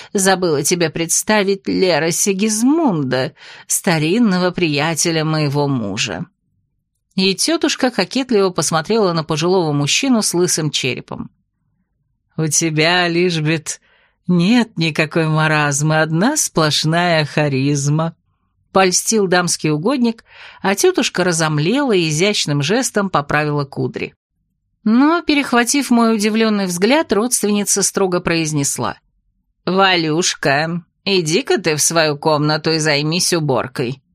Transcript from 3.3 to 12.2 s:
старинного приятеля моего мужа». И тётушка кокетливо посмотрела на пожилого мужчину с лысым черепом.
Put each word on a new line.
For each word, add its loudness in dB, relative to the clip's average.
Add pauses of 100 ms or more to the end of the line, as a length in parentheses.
старинного 0
приятеля -2
моего 0
мужа». -4 (880)
И 2
тётушка -2
кокетливо 0
посмотрела -2
на -2
пожилого 0
мужчину 0
с -2
лысым 0
черепом. -6 (1080)